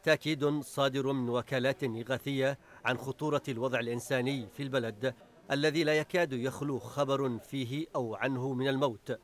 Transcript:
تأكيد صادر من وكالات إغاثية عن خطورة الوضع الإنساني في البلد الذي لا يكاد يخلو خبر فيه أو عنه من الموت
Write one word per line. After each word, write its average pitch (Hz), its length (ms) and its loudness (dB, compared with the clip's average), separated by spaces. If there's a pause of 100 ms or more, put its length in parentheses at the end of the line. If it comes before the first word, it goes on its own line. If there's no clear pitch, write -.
تأكيد 151 580 2
صادر 139 520 0
من 127 160 0
وكالات 127 560 0
إغاثية 131 720 0 (260)
عن 120 140 2
خطورة 143 500 -2
الوضع 123 320 0
الإنساني 123 760 -2
في 143 60 -8
البلد 123 520 -2 (360)
الذي 147 340 2
لا 151 140 4
يكاد 156 340 0
يخلو 131 460 -2
خبر 135 600 0
فيه 135 480 -6 (100)
أو 117 180 -2
عنه 127 400 -2
من 131 140 2
الموت 131 560 0